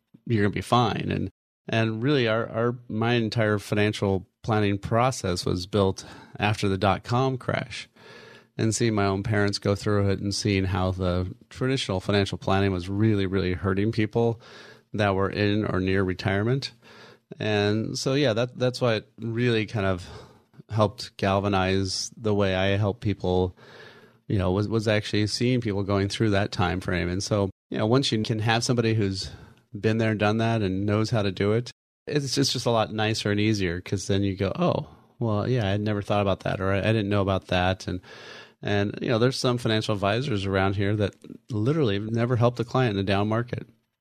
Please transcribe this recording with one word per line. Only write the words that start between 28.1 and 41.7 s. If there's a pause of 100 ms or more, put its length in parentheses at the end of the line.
you
can
have
somebody
who's (500)
been
there,
done
that,
and
knows
how
to
do
it, (340)
it's
just,
just
a
lot
nicer
and
easier,
'cause
then
you
go,
"Oh, (300)
well,
yeah,
I
had
never
thought
about
that,"
or,
"I,
I (100)
didn't
know
about
that."
And, (640)
and,
you
know,
there's
some
financial
advisors
around
here
that (360)
literally